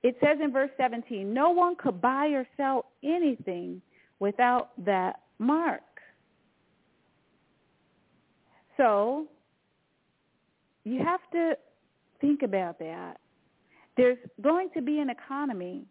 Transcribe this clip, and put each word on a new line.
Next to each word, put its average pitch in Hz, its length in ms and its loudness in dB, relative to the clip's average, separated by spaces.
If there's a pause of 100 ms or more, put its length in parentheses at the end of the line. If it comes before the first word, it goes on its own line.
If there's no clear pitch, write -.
It 240 200 2
says 294 220 4
in 285 80 0
verse 269 240 0
seventeen, 233 580 -4
"No 294 180 4
one 349 260 4
could 185 240 -2
buy 269 260 2
or 269 180 0 (120)
sell 269 280 -2 (180)
anything 196 800 -2 (380)
without 240 520 0 (120)
that 185 380 -2 (180)
mark." 294 440 0 (3000)
So 240 520 2 (1600)
you 247 160 -6
have 339 220 0 (100)
to 330 260 0 (600)
think 285 220 2
about 190 380 -2
that. 170 400 -12 (760)
There's 247 220 6 (240)
going 339 340 2
to 320 60 -4
be 302 180 0
an 277 100 -2
economy. 233 800 -8